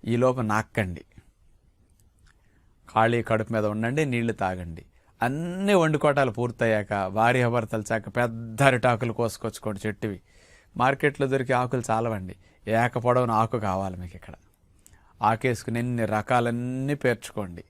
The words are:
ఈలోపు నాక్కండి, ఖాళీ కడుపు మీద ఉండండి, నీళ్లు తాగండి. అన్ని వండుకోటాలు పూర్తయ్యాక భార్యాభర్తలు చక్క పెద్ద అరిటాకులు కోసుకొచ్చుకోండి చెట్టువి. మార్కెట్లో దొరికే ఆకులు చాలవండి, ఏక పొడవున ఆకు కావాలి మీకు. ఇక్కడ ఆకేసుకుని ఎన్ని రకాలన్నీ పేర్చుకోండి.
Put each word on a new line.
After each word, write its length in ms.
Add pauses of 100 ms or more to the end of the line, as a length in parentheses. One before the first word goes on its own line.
ఈలోపు 360
నాక్కండి, 640 (1900)
ఖాళీ 280
కడుపు 300
మీద 140
ఉండండి, 380
నీళ్లు 280
తాగండి. 520 (380)
అన్ని 520
వండుకోటాలు 560
పూర్తయ్యాక 760
భార్యాభర్తలు 760
చక్క 260
పెద్ద 540
అరిటాకులు 500
కోసుకొచ్చుకోండి 760
చెట్టువి. 320 (560)
మార్కెట్లో 500
దొరికే 260
ఆకులు 380
చాలవండి, 460 (340)
ఏక 280
పొడవున 320
ఆకు 280
కావాలి 380
మీకు. 200
ఇక్కడ 180 (880)
ఆకేసుకుని 560
ఎన్ని 260
రకాలన్నీ 920
పేర్చుకోండి. 760